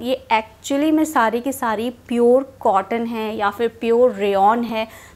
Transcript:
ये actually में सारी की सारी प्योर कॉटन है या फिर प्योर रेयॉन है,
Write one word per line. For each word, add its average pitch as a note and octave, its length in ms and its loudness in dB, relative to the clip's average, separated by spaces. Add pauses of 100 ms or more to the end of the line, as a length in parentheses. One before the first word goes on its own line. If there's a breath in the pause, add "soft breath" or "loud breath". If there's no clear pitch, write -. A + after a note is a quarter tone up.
ये B3 300 -4
actually C#4 600 -2
में D#4 140 2
सारी A#3+ 360 0
की C4+ 100 -6
सारी A#3 380 -4
प्योर B3 720 0
कॉटन A3 460 0
है A3 300 -6
या G#3 140 -2
फिर A#3 180 -4
प्योर A#3 440 2
रेयॉन G3+ 520 2
है, A3+ 240 -4 (280 loud breath)